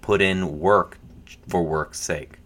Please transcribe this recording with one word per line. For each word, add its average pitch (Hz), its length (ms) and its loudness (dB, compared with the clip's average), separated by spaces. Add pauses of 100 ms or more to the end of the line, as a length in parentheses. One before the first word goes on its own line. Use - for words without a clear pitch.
put 101 180 2
in 92 400 -2
work 95 380 2 (480)
for 87 160 0
work's 78 380 -4
sake. - 460 -8